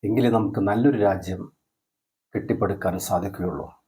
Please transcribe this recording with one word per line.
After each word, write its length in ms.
എങ്കിലേ 340
നമുക്ക് 320
നല്ലൊരു 380
രാജ്യം 360
കെട്ടിപ്പടുക്കാൻ 640
സാധിക്കുകയുള്ളൂ. 600